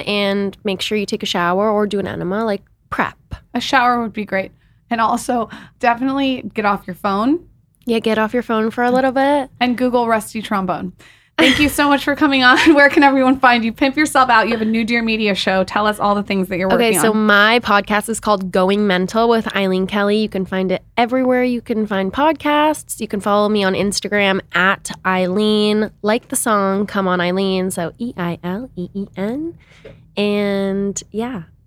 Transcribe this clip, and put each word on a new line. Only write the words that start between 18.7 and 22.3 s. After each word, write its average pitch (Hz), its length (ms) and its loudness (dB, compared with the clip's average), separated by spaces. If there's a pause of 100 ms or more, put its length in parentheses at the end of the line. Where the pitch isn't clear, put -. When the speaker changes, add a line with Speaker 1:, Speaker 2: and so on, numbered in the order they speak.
Speaker 1:
Mental 185 400 0
with 226 260 0
Eileen 190 320 0
Kelly. 202 340 0
You 214 100 -2
can 190 160 -6
find 190 260 -4
it 180 100 -2 (140)
everywhere 247 480 0
you 247 180 -2
can 214 260 -4
find 190 260 -2
podcasts. 294 880 0